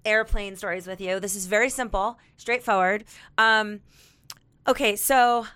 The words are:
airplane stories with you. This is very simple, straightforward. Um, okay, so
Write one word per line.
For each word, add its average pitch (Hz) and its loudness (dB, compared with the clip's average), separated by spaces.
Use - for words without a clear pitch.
airplane 214 -2
stories 185 -8
with 185 -10
you. 190 -4
This 190 -6
is 185 -8
very 214 2
simple, 226 -4
straightforward. 214 0
Um, 214 2
okay, 240 0
so 240 4